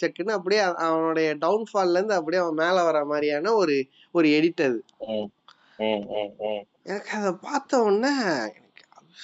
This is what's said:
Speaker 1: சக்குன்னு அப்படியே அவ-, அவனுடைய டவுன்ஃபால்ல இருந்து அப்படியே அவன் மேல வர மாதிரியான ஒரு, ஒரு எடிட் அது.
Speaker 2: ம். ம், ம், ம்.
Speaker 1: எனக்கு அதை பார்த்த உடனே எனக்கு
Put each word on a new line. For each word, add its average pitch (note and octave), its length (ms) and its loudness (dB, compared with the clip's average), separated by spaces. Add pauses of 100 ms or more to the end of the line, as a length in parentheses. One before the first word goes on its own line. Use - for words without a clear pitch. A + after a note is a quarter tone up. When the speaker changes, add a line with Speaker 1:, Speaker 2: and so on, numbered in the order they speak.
Speaker 1:
சக்குன்னு F3 280 -4
அப்படியே G3 300 0
அவ-, F3+ 140 2
அவனுடைய D#3+ 600 0
டவுன்ஃபால்ல F#3 580 0
இருந்து G3 220 2
அப்படியே E3+ 280 0
அவன் D#3+ 260 0
மேல F3+ 160 2
வர D3+ 200 2
மாதிரியான D3 480 0
ஒரு, D3+ 340 2 (260)
ஒரு E3 160 4
எடிட் D#3 360 2
அது. A#2+ 200 0 (140)
Speaker 2:
ம். G#2+ 300 -6 (480)
ம், G#2+ 320 -2
ம், G#2 300 -6
ம். G#2+ 260 -6 (180)
Speaker 1:
எனக்கு G3 280 -10
அதை G3+ 300 -2
பார்த்த C#4 380 -2
உடனே A3 300 2 (180)
எனக்கு B2 420 -4 (560)